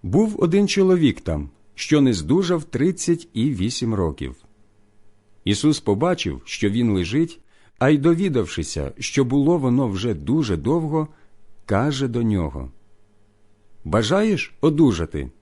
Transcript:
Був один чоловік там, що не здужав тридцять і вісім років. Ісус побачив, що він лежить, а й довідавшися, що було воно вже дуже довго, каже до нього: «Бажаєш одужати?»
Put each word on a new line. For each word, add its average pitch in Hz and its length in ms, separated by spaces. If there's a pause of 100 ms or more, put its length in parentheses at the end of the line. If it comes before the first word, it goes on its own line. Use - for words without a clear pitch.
Був 208 380
один 190 240
чоловік 180 540
там, 73 280 (260)
що - 260
не 131 120
здужав 156 500
тридцять 170 720
і 143 200
вісім 113 400
років. 76 420 (1080)
Ісус 147 360
побачив, 104 680
що - 240
він 113 240
лежить, 104 480 (380)
а 131 100
й 151 80
довідавшися, 135 1000
що 135 260
було 139 320
воно 131 300
вже 101 260
дуже 101 440
довго, 156 500 (580)
каже 131 420
до 120 160
нього: 76 480 (1120)
«Бажаєш 196 800
одужати?» 92 680 (100)